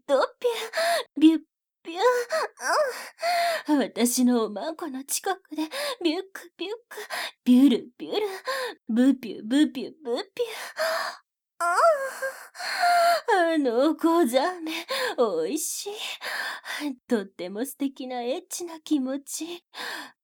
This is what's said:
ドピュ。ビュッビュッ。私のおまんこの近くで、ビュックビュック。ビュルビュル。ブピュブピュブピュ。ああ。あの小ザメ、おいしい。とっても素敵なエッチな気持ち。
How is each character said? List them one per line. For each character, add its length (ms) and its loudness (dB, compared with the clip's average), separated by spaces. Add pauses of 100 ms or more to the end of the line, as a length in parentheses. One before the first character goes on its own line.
ド 120 2 (220)
ピ 80 0
ュ。 20 2 (680)
ビ 140 8
ュ 20 -2
ッ 60 -4 (420)
ビ 100 -12
ュ 40 -8 (1700)
ッ。 100 4
私 460 0
の 220 4
お 40 -6
ま 220 -8
ん 40 -10
こ 120 -10
の 160 -10
近 320 -4
く 180 -16
で、 140 -4 (340)
ビ 140 0
ュ 20 -4
ッ 40 -6 (100)
ク 240 -16
ビ 100 -8
ュ 40 -8
ッ 20 -6 (160)
ク。 100 -14 (460)
ビ 240 8
ュ 20 8
ル 260 0
ビ 120 -12
ュ 40 -6
ル。 140 -2 (640)
ブ 320 6
ピ 160 -10
ュ 80 -14
ブ 260 4
ピ 180 -6
ュ 40 -12 (100)
ブ 140 -4 (180)
ピ 80 -4
ュ。 20 2 (1120)
あ 60 -2
あ。 120 2 (1800)
あ 40 2
の 360 2
小 320 4
ザ 340 0
メ、 120 -8 (460)
お 280 2
い 120 -2
し 320 -6
い。 20 -8 (1160)
と 140 2
っ 40 -8
て 240 -10
も 140 -4
素 120 -12
敵 300 -6
な 160 -6
エ 160 -2
ッ 100 -10
チ 160 -8
な 160 -12
気 200 0
持 200 -4
ち。 440 -10 (600)